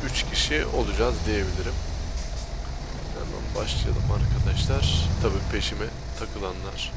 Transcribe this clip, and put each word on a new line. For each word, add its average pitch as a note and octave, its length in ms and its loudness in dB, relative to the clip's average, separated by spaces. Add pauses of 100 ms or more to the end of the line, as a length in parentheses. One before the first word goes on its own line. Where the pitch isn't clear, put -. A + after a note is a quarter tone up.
üç B2 240 0
kişi D3+ 360 2
olacağız A#2 480 2 (120)
diyebilirim. G2+ 480 0 (1400)
Hemen G#2 500 -4
başlayalım G#2 380 2 (120)
arkadaşlar. - 960 4 (140)
Tabii G2 300 2
peşime G#2 340 0 (320)
takılanlar. F#2+ 800 -6